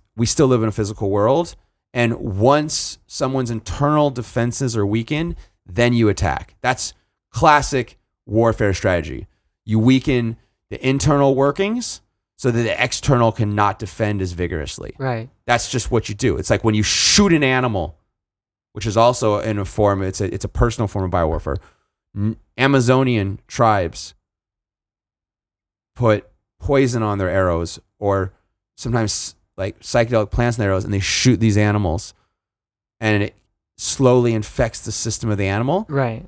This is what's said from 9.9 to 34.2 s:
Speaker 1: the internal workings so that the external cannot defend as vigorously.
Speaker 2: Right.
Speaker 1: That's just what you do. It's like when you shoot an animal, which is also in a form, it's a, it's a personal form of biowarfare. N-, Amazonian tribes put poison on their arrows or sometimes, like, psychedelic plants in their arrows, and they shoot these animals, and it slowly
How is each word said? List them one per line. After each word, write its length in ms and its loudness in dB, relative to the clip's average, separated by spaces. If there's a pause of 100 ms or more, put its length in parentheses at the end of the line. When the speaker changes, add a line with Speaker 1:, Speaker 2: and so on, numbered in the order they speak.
Speaker 1:
the 180 -8
internal 460 2
workings 680 -2 (340)
so 160 -2
that 100 0
the 220 0
external 480 2
cannot 480 0
defend 420 -4
as 120 -4
vigorously. 680 -8
Speaker 2:
Right. 300 -6 (160)
Speaker 1:
That's 260 0
just 180 -4
what 180 0
you 60 -8
do. 240 -2
It's 120 -6
like 140 0
when 120 2
you 80 2
shoot 500 2
an 100 4
animal, 540 -2 (760)
which 120 -8
is 120 0
also 420 2
in 180 -4
a 80 -4
form, 380 0
it's 180 -4
a, 100 -2
it's 140 -8
a 40 -6
personal 380 0
form 180 -4
of 60 -4
biowarfare. 460 -2 (580)
N-, 200 -2 (220)
Amazonian 880 2
tribes 640 0 (1800)
put 340 2 (300)
poison 420 2
on 160 -2
their 120 0
arrows 500 0 (180)
or 360 -2 (420)
sometimes, 600 -4 (200)
like, 240 -8
psychedelic 500 0
plants 280 0
in 40 -2
their 80 0
arrows, 160 0
and 80 -4
they 60 0
shoot 400 2
these 180 4
animals, 560 0 (840)
and 240 2
it 120 -8 (420)
slowly 580 2